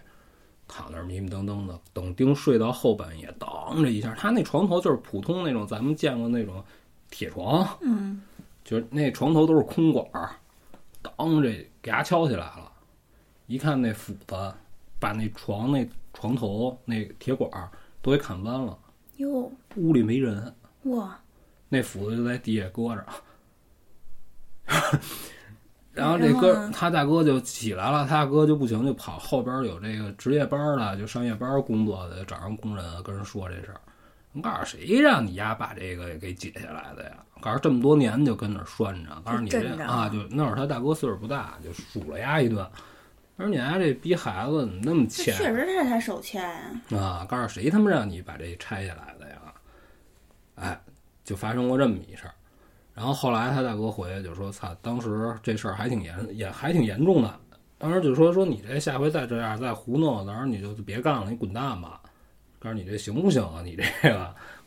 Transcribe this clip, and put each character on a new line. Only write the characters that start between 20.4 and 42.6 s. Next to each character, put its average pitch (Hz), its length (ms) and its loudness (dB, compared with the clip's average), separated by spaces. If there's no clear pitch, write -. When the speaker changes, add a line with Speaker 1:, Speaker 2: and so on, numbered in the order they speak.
Speaker 2:
哇。 226 360 -4
Speaker 1:
那 131 120 2
斧 101 280 -6
子 113 80 -2
就 120 60 0
在 123 140 -2
地 110 220 0
下 95 100 -4
搁 117 260 -4
着。 95 100 -10
<laughs> - 320 2
然 147 140 0
后 170 100 2
这 - 160 6
哥， 185 200 8
Speaker 2:
然 214 80 0
后 208 60 -4
呢？ 220 60 -4
Speaker 1:
他 170 160 2
大 160 140 4
哥 160 180 6
就 139 200 6
起 107 320 -4
来 98 180 0
了， 147 160 2
他 151 160 4
大 - 20 0
哥 151 220 6
就 151 80 6
不 139 100 2
行， 113 200 2
就 139 80 2
跑 - 260 -10
后 131 240 0
边 254 100 -4
儿 135 120 -2
有 90 120 -6
这 107 200 -6
个 104 160 -6
值 127 200 0
夜 147 120 4
班 143 140 -2
儿 147 180 2
的， 104 180 0
就 101 100 -6
上 120 180 -4
夜 117 120 -2
班 123 140 -4
儿 139 120 2
工 110 240 2
作 95 220 -2
的， 90 160 -10
找 - 160 -12
人 107 180 -8
工 107 180 -6
人 85 280 -10
跟 101 100 -10
人 98 120 -8
说 92 240 -8
这 87 60 -10
事 98 160 -14
儿。 - 100 -18
告 - 160 -4
诉 - 80 -4
谁 208 360 2
让 208 240 6
你 90 80 -4
丫 107 200 -2
把 113 200 -8
这 92 200 -10
个 87 220 -10
给 90 180 -8
解 - 200 -12
下 - 180 -12
来 - 240 -14
的 - 140 -14
呀？ - 80 -20
告 110 100 -4
诉 123 80 0
这 160 100 4
么 123 120 4
多 143 120 8
年 135 320 6
就 120 80 4
跟 104 200 -4
那 92 40 -8
儿 82 80 -10
拴 95 380 -4
着， 78 220 -14
告 117 80 -4
诉 120 80 0
你 104 80 -2
这， 240 120 0
Speaker 2:
就 117 60 -2
镇 160 100 -6
着 160 80 -6
啊。 120 180 0
Speaker 1:
啊， 104 60 -2
就 107 100 -4
那 143 160 0
会 131 40 2
儿 - 60 -2
他 135 100 0
大 139 140 -2
哥 147 160 2
岁 139 140 -2
数 98 80 -4
不 110 100 -10
大， 135 340 -6
就 87 120 -10
数 - 360 -10
了 73 100 -8
丫 147 220 2
一 123 60 6
顿。 104 180 0